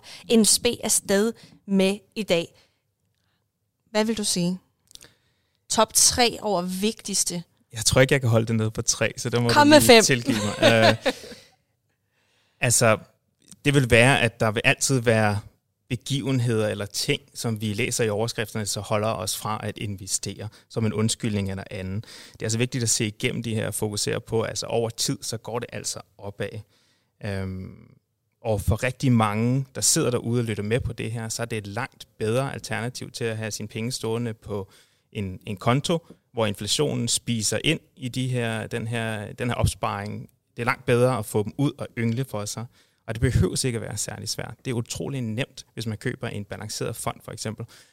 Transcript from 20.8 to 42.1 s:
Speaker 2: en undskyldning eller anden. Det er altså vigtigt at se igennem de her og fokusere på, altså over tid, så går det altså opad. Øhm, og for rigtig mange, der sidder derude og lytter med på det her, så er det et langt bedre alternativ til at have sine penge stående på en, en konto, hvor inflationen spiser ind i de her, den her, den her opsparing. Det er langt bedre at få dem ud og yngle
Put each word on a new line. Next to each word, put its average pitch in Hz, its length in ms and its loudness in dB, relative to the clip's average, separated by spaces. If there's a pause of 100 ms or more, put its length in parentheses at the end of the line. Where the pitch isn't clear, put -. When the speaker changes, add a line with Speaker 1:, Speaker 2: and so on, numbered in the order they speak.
Speaker 2:
en 107 80 0
undskyldning 107 560 -2
eller 95 220 -8
anden. 95 300 -8 (320)
Det - 80 -20
er - 40 -4
altså 110 120 -2
vigtigt 123 260 -2
at 113 60 0
se - 160 0
igennem - 380 -4
de 113 120 -4
her 107 120 -2
og 101 60 -6
fokusere 104 480 -4
på, 110 220 -2
altså - 220 -6
over 117 240 -2
tid, - 320 -4
så - 160 -8
går 113 220 -10
det - 140 -8
altså - 260 -8 (180)
opad. 101 420 -10 (640)
Øhm, 92 500 -6 (680)
og 107 200 0
for - 220 0
rigtig 127 280 0
mange, 117 540 2 (100)
der 107 60 -8
sidder 147 300 2
derude 120 300 -2
og 117 40 -4
lytter 104 180 -4
med 110 160 0
på - 140 -6
det 113 180 -8
her, 113 180 -8
så 117 120 -6
er 120 40 -4
det 117 120 -6
et 101 100 -8
langt 107 400 -10 (100)
bedre 120 360 0
alternativ 113 580 -8
til - 120 -8
at 113 140 -4
have 110 140 -6
sine 107 160 -8
penge 113 240 -6
stående 117 420 -4
på 104 380 -10 (400)
en, 95 340 -6
en 101 120 -6
konto, 165 400 0 (360)
hvor 113 120 0
inflationen 120 600 -2
spiser 110 560 -2
ind 160 160 0 (160)
i 127 140 -10
de 127 180 -4
her, 113 400 -4
den 113 200 -6
her, 113 460 -6
den 123 160 -6
her 120 60 -2
opsparing. 104 760 -4 (260)
Det 120 60 -8
er 117 40 -6
langt 127 200 -2
bedre 123 320 4
at 107 80 -6
få 107 180 0
dem 107 140 -8
ud 139 200 0
og 107 100 -8 (100)
yngle 117 280 -2